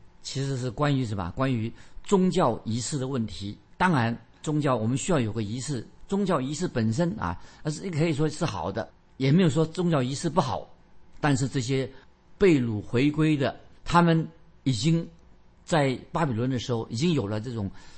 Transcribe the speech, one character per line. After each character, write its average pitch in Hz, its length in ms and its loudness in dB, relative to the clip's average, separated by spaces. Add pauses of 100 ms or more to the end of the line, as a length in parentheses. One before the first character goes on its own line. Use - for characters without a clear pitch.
(240)
其 - 180 -8
实 139 140 -4
是 123 160 -6
关 147 260 0
于 127 80 0
什 107 120 -4
么？ 87 180 -6
关 131 180 0
于 117 180 -4 (340)
宗 185 260 4
教 131 320 2
仪 113 160 -4
式 110 180 -6
的 131 120 -4
问 127 180 -2
题。 98 300 -10 (200)
当 190 140 2
然， 117 260 2 (240)
宗 151 200 -2
教 135 140 2
我 110 120 -2
们 127 100 0
需 - 140 -2
要 160 80 4
有 110 120 0
个 110 120 -2
仪 110 160 -6
式， 127 260 -6 (220)
宗 196 180 0
教 170 140 2
仪 131 140 -4
式 165 140 -4
本 113 260 0
身 170 260 0
啊， 87 200 -4 (240)
而 156 80 -4
是 180 200 -6
可 160 160 2
以 160 60 2
说 151 160 0
是 156 160 -4
好 95 260 -4
的， 107 180 -6 (280)
也 135 140 2
没 185 120 6
有 165 60 6
说 156 160 2
宗 175 260 -2
教 147 100 2
仪 131 140 -2
式 - 140 -2
不 151 100 -2
好。 104 280 -2 (520)
但 143 160 4
是 127 120 0
这 139 120 -2
些 131 300 -2 (480)
被 170 240 6
掳 110 200 -2
回 139 300 2
归 156 240 2
的， 135 240 -2 (240)
他 175 180 4
们 165 240 4 (380)
已 135 80 2
经 160 340 2 (600)
在 139 340 2 (140)
巴 160 120 0
比 135 60 0
伦 117 180 0
的 131 80 0
时 113 140 -4
候 113 180 -2
已 120 60 -6
经 160 160 2
有 127 160 0
了 107 140 -2
这 120 120 -8
种 101 160 -4 (280)